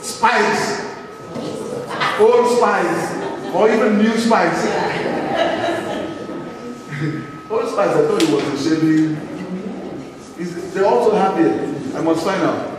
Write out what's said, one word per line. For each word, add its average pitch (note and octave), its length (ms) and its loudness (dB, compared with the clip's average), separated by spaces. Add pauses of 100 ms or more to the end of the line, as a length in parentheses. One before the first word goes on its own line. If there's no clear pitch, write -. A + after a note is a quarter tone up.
Spice. - 760 2 (1400)
Old A#3 380 6
Spice. F3 560 2 (400)
Or G#3 160 6
even A3 300 4
New A3 180 4
Spice. F3+ 480 2
<laughs> - 2750 -4
Old A3 200 0
Spice, G3+ 200 2
I A#3 180 4
thought G#3 140 2
it D3+ 80 4
was - 140 2
a C3+ 140 -2
shaving. D#3 600 2 (1200)
Is, E3+ 340 -6
they F#3+ 100 0
also A3+ 320 4
have F#3+ 240 2
it. - 560 0
I C#3+ 60 -4
must D#3+ 220 2
find G3 180 0
out. C3 380 -2